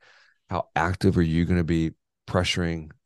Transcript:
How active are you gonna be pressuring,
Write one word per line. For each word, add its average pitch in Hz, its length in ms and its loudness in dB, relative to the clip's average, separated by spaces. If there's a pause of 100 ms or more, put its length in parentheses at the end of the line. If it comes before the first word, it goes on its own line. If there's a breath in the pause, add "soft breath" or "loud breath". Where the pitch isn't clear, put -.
(500 soft breath)
How - 260 -4
active 90 400 2
are 87 60 4
you 82 220 2
gonna 87 200 0
be 80 280 0 (340)
pressuring, 85 640 -2 (160)